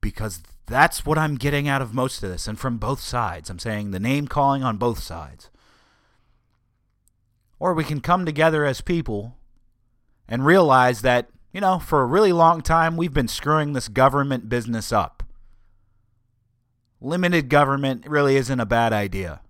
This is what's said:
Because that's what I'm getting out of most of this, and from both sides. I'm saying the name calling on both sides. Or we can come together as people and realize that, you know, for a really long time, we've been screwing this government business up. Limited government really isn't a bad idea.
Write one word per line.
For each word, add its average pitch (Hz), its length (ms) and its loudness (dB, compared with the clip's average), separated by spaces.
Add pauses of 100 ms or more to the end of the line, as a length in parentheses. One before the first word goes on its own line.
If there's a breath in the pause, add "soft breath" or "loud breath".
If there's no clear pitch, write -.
Because 104 420 -6 (240)
that's 143 400 0
what 151 100 0
I'm 156 200 0
getting 143 300 -2
out 139 140 0
of 113 140 -8
most 131 280 -4
of 101 80 -6
this, 90 160 -8
and 107 120 -8
from 123 180 -4
both 117 240 -4
sides. 95 480 -6
I'm 92 100 -12
saying 104 320 -6
the 92 80 -6
name 135 300 -2
calling 139 340 0
on 117 140 -2
both 117 260 -2
sides. 76 460 -16 (2000)
Or 185 140 0
we 160 120 0
can 143 180 -6
come 180 240 0
together 156 400 2
as 135 160 -2
people 120 560 -4 (920)
and 120 160 -2
realize 131 560 6
that, 123 300 2 (220)
you 185 100 -8
know, 185 160 2
for 147 240 0
a 123 40 2
really 185 260 4
long 165 280 4
time, 165 380 0
we've 165 160 -4
been 123 140 0
screwing 147 440 -2
this 127 160 -6
government 131 640 2
business 117 420 -4
up. 104 300 -2 (1800)
Limited 170 480 0
government 139 580 2
really 143 300 2
isn't 127 240 0
a 113 60 -2
bad 117 260 2
idea. 95 580 -4